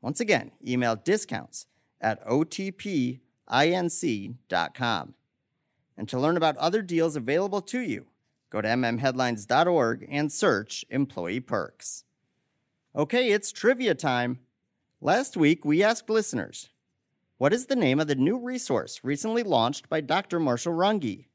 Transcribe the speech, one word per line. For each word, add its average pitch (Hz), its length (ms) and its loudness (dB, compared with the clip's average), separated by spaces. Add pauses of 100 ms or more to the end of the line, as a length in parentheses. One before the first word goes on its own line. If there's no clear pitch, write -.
Once - 200 -4
again, 202 320 2 (140)
email 123 300 2
discounts 135 680 -4 (340)
at 107 240 -2
O 135 200 2
T 190 260 -6
P 139 500 -4 (280)
I 139 200 4
N 175 220 0
C 110 440 -2 (140)
dot 85 260 -2
com. 113 400 -4 (800)
And 110 120 -10
to 127 100 -4
learn 156 180 2
about 156 200 2
other 180 260 0
deals 165 340 0
available 175 460 0
to 247 180 -6
you, 147 260 -8 (420)
go 107 120 -4
to 107 80 -2
M 123 160 2
M 117 140 -2
headlines 123 460 -2
dot 147 220 4
org 135 420 0
and 147 220 -2
search 113 580 0
Employee 127 520 -4
Perks. - 640 -8 (880)
Okay, 240 380 2
it's 202 200 0
trivia 233 420 2
time. 123 440 0 (600)
Last 214 360 0
week, 160 280 4
we 156 180 4
asked 220 260 2
listeners, 208 600 -2 (680)
"What 143 140 4
is 247 140 -2
the 277 100 0
name 156 220 4
of 156 80 2
the 147 80 0
new 151 240 2
resource 240 640 -4
recently 220 400 -2
launched 135 460 0
by 156 120 0
Doctor 170 380 -2
Marshall 151 360 0
Runge?" 175 600 0